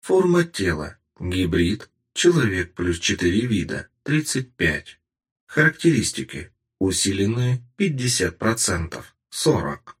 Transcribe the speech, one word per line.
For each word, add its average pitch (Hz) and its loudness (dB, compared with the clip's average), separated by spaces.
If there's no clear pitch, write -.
Форма 180 4
тела, 82 -4
гибрид, 90 0
человек 113 2
плюс 87 -2
четыре 95 0
вида, 90 -2
тридцать 143 -2
пять. - -4
Характеристики. 139 0
Усиленные, 98 0
пятьдесят 131 -2
процентов, 90 -4
сорок. - -2